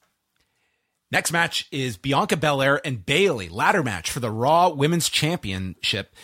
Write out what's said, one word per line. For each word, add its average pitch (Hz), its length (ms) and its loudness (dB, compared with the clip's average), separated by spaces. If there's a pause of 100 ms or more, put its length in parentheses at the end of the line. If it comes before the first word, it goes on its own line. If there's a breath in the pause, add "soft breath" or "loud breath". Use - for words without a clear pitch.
(1120)
Next 190 200 0
match 165 400 -2
is 127 260 -4
Bianca 160 400 0
Belair 139 480 2
and 120 200 -6
Bayley, 143 440 0
ladder 156 340 2
match 95 280 -4
for 143 80 -6
the 117 120 -2
Raw 156 380 4
Women's 156 400 0
Championship. 98 1040 -4 (100)